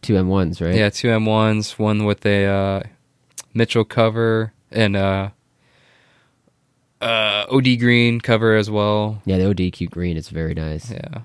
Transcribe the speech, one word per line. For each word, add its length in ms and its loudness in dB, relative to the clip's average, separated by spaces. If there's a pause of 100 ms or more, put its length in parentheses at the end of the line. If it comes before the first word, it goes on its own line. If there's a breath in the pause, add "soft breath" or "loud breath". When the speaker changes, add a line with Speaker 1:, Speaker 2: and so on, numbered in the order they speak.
Speaker 1:
two 160 0
M 120 2
ones, 320 0
right? 140 0
Speaker 2:
Yeah, 140 2
two 200 -4
M 160 0
ones, 540 0
one 260 0
with 200 -2
a, 200 2
uh, 360 0 (720)
Mitchell 300 0
cover 720 0 (180)
and, 240 0
uh, 340 0 (1700 soft breath)
uh, 480 0
O 120 2
D 160 4
green 440 4
cover 340 2
as 160 2
well. 540 0
Speaker 1:
Yeah, 120 2
the 80 2
O 80 2
D 180 0
Q 160 -8
green, 280 -4
it's 140 -10
very 240 -6
nice. 380 -8
Speaker 2:
Yeah. 340 -12